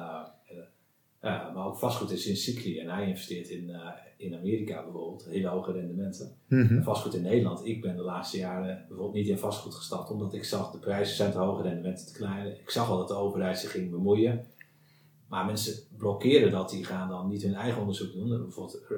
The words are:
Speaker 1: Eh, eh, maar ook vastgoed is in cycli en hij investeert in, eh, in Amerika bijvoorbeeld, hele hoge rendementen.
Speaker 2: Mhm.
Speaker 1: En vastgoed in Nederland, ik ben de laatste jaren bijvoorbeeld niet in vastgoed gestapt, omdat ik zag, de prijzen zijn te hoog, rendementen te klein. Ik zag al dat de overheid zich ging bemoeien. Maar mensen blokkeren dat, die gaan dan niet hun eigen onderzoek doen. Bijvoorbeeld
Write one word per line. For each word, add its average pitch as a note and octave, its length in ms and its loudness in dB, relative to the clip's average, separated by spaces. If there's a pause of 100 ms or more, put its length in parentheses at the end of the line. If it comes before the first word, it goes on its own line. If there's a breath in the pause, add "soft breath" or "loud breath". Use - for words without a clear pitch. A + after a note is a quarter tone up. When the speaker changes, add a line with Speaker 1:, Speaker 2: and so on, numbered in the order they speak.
(500)
Speaker 1:
Eh, F2 80 -18 (600)
eh, F#2 340 -4
maar F#2 120 -4
ook F#2+ 120 -4
vastgoed A2+ 340 0
is F2+ 160 -4
in G2 80 2
cycli F#2+ 440 -2
en E2 100 -8
hij G2 180 -2
investeert F2 420 -4
in, F2 200 -8
eh, E2+ 180 -10 (300)
in F2+ 180 -8
Amerika G2+ 480 -2
bijvoorbeeld, E2+ 460 -10
hele F#2+ 180 0
hoge F#2 240 0
rendementen. F2+ 600 -4 (160)
Speaker 2:
Mhm. A#2+ 300 8
Speaker 1:
En - 60 6
vastgoed - 320 0
in F2 60 0
Nederland, F#2+ 440 4
ik A2+ 160 -2
ben F2+ 140 -2
de F2+ 80 -6
laatste F2+ 340 -4
jaren F#2 400 -4 (100)
bijvoorbeeld G2+ 280 -4
niet G2+ 120 2
in G2 100 4
vastgoed - 380 -4
gestapt, - 360 -6
omdat G2+ 220 -2
ik G2+ 100 -4
zag, - 280 -2
de - 60 -10
prijzen G2 380 0
zijn G#2 160 4
te F2+ 60 0
hoog, F#2+ 240 2
rendementen F2+ 460 -2
te - 60 -18
klein. G2+ 320 -4 (140)
Ik - 100 -12
zag A#2 200 2
al F#2 80 2
dat F2+ 100 0
de G2+ 80 -2
overheid F#2+ 440 2
zich - 120 -6
ging F#2 200 -2
bemoeien. G#2+ 540 4 (840 soft breath)
Maar F#2+ 180 -2
mensen G#2+ 280 0 (240)
blokkeren A2 540 6
dat, F#2 180 0
die F#2+ 160 -6
gaan F#2 240 -4
dan F#2 200 -4
niet G2+ 140 -2
hun G2 120 2
eigen A2+ 260 0
onderzoek G2 320 -2
doen. G#2 160 -2
Bijvoorbeeld - 520 -4 (160)